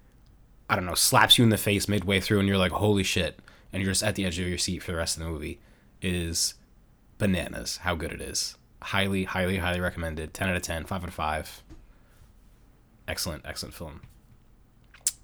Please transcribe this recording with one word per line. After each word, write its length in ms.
I 40
don't 120
know, 80
slaps 420
you 80
in 60
the 80
face 280
midway 320
through, 200
and 100
you're 80
like, 160
"Holy 300
shit," 360
and 100
you're 100
just 100
at 120
the 100
edge 140
of 100
your 100
seat 240
for 100
the 40
rest 220
of 40
the 60
movie. 320
It 140
is 400
bananas 600
how 160
good 160
it 120
is. 340
Highly, 440
highly, 340
highly 220
recommended. 520
Ten 160
out 80
of 60
ten, 240
five 160
out 60
of 60
five. 480
Excellent, 380
excellent 300
film. 260